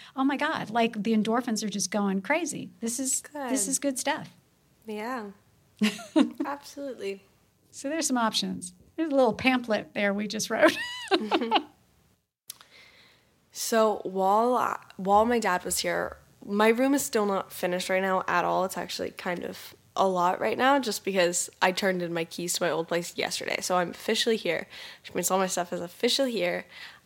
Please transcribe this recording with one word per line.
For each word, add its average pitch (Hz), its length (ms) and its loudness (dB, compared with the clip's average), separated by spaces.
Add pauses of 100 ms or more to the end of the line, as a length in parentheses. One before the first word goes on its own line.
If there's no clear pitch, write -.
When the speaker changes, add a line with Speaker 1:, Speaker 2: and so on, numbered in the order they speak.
(160)
Speaker 1:
"Oh 269 80 0
my 277 140 2
God, 294 320 -2
like, 233 340 2
the 226 100 0
endorphins 220 480 0
are 220 80 -4
just 190 220 -4
going 196 300 0
crazy. 302 480 -4 (100)
This 233 180 -6
is, 269 220 -2 (140)
this 269 320 -2
Speaker 2:
Good. 294 60 -4
Speaker 1:
is 262 80 -2
good 269 200 -2
stuff." 277 300 -4 (580)
Speaker 2:
Yeah. 214 440 -8 (500)
Speaker 1:
<laughs> - 640 0
Speaker 2:
Absolutely. 277 760 -8 (500)
Speaker 1:
So - 180 -8
there's 302 180 -2
some 262 100 2
options. 196 540 -2 (240)
There's 320 160 -2
a 269 40 0
little 254 180 6
pamphlet 247 600 0
there 202 200 0
we 208 140 -4
just 214 220 -6
wrote. - 280 6 (340)
<laughs> 392 400 0 (2000)
Speaker 2:
So 220 480 2
while 202 520 2
I, - 240 0 (180)
while 202 280 6
my 240 140 2
dad 180 240 0
was 180 160 -2
here, 175 380 -2 (280)
my 208 240 4
room 262 240 4
is 277 120 2
still 214 200 0
not 196 280 -2
finished 180 360 -2
right 190 120 2
now 190 260 2
at 175 160 2
all. 175 220 2
It's 196 120 -6
actually 180 340 -6
kind 175 320 -6
of - 320 -12 (200)
a 196 120 4
lot 180 340 2
right 220 160 0
now 269 220 6
just 233 260 -4
because 180 460 2 (100)
I 185 100 4
turned 185 300 0
in 170 120 -4
my 165 120 -2
keys 175 280 -6
to - 100 -2
my 170 80 2
old 165 160 -2
place 175 280 -2
yesterday. - 460 -4
So 180 160 0
I'm 175 140 0
officially 220 460 0
here, 165 280 -2 (380)
which - 100 -18
means 175 160 -2
all 185 80 2
my 190 100 2
stuff 180 240 -4
is 175 100 -6
officially 240 500 0
here. 180 340 -2 (400)